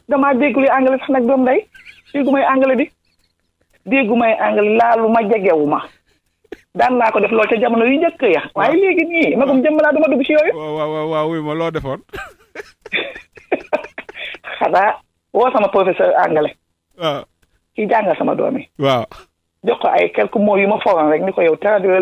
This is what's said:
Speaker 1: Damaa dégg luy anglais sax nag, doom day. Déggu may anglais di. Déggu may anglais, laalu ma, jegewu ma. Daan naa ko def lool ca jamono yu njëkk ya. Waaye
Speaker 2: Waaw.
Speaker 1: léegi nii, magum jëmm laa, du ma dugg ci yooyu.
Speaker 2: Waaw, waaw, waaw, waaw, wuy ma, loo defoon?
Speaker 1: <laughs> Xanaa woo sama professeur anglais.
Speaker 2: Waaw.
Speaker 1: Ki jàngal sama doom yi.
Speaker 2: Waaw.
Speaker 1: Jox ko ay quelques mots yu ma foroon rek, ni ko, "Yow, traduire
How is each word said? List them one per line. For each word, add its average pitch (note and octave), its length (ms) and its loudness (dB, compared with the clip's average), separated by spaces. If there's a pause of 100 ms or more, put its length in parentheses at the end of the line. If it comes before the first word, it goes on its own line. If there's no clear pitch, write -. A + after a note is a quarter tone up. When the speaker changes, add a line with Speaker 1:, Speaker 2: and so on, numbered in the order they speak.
Speaker 1:
Damaa C#4 260 0
dégg B3+ 220 0
luy C4+ 120 2
anglais C4 300 2
sax - 120 -10
nag, B3+ 160 0
doom C4 180 2
day. C4 160 2 (540)
Déggu C#4 180 0
may C4+ 120 0
anglais C4 320 2
di. C#4 140 -2 (960)
Déggu A#3+ 300 0
may A3+ 240 2
anglais, G#3+ 400 0
laalu A3+ 320 2
ma, A#3 100 2
jegewu F#3+ 460 2
ma. D3 140 -2 (920)
Daan B3 240 0
naa A3+ 140 2
ko A3 80 0
def G3+ 100 0
lool A3 160 2
ca G#3+ 140 0
jamono A#3 260 0
yu C#4 140 2
njëkk E4 220 -2 (100)
ya. D3 100 0 (140)
Waaye G#3+ 180 0
Speaker 2:
Waaw. E4+ 60 2
Speaker 1:
léegi F4+ 260 2
nii, E4 300 0
magum C4 260 2
jëmm D4+ 160 2
laa, D4+ 140 4
du D4 80 0
ma D#4 80 2
dugg C4+ 180 2
ci D#4 60 0
yooyu. D4+ 240 2
Speaker 2:
Waaw, D3+ 180 -8
waaw, D#3 180 -2
waaw, D#3 180 -4
waaw, D#3 200 0
wuy E3 160 -4
ma, D3+ 80 -4
loo E3 160 -2
defoon? C#3+ 340 -6
Speaker 1:
<laughs> - 60 -20 (2500)
Xanaa F#3+ 360 0 (380)
woo A#3+ 200 2
sama G#3 160 0
professeur F#3 440 0 (120)
anglais. D#3 320 -2 (420)
Speaker 2:
Waaw. D3 260 -4 (520)
Speaker 1:
Ki G#3+ 100 -2
jàngal G#3 320 0
sama - 160 -2
doom - 240 -2
yi. - 100 -14 (100)
Speaker 2:
Waaw. C3+ 260 0 (640)
Speaker 1:
Jox A#3 160 0
ko G#3 60 0
ay F3 260 0
quelques G#3 260 -2
mots G#3 200 2
yu G3 80 0
ma G#3 120 0
foroon D#3+ 300 2
rek, D#3 120 0
ni F#3+ 100 -4
ko, F#3+ 100 -2
"Yow, D#3+ 140 2
traduire F#3+ 460 0